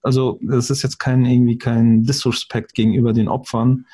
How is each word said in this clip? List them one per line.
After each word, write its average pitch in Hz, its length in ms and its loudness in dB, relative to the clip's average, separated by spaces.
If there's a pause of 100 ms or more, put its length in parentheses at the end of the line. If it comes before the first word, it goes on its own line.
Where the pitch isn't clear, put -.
also 127 400 0
das 120 260 -2
ist 139 140 -4
jetzt - 160 -6
kein, 127 260 2
irgendwie 123 320 2
kein 113 460 2
Disrespect 120 720 -4
gegenüber 113 380 0
den 110 140 0
Opfern, 127 680 -2